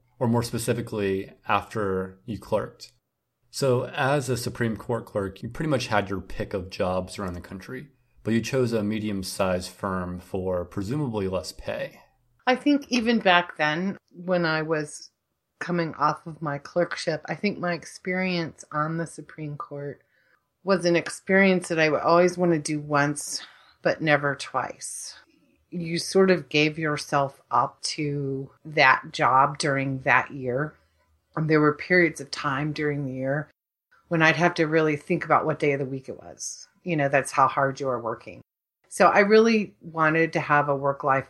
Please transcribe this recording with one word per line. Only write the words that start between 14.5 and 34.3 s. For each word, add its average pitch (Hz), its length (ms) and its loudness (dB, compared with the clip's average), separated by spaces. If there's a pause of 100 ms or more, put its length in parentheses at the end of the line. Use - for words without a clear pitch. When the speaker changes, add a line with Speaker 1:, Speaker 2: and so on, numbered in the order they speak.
Speaker 2:
was 156 480 -6 (500)
coming 170 340 -2
off 151 320 -2
of 156 140 -14
my 143 160 -4
clerkship, 170 680 -4
I 165 80 -6
think 208 220 -4
my 175 140 -4
experience 180 1040 -6
on 156 240 -2
the 165 100 -4
Supreme 151 480 -12
Court 143 460 -10 (640)
was 185 180 2
an 175 120 4
experience 185 720 2
that 160 100 0
I 156 100 4
would 139 120 2
always 175 360 4
want 175 140 4
to 160 80 2
do 151 200 -4
once, 147 640 -2 (380)
but - 180 0
never 147 340 2
twice. - 800 -8 (540)
You 170 300 -6
sort 190 320 4
of 160 180 0
gave 151 300 2
yourself 147 600 -2 (120)
up 120 320 0
to 143 640 -4 (160)
that 151 460 4
job 143 480 2
during 135 420 -2
that 127 300 2
year. 135 440 -4 (600)
And 156 140 -2
there 156 120 6
were 147 140 4
periods 170 440 2
of 143 120 -14
time 147 420 -4
during 147 320 -4
the 131 80 -6
year 131 380 -4 (560)
when 165 160 2
I'd 156 140 4